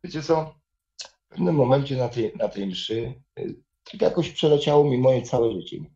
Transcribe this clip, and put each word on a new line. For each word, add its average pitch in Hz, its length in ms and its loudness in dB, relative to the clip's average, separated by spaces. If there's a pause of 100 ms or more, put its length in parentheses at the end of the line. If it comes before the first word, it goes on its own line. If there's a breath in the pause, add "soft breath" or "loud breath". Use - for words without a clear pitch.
Wiecie 156 180 -8
co? 160 320 0 (480)
W - 280 -20
pewnym 175 240 0
momencie 135 420 2
na 123 120 -2
tej, 113 280 -4
na 107 120 -2
tej 98 180 -6
mszy, 113 560 -6 (160)
y, - 240 -10 (220)
tak - 180 -6
jakoś 180 280 0
przeleciało 147 540 4
mi 131 140 2
moje 127 240 4
całe 117 300 0
życie. 87 260 -10 (180)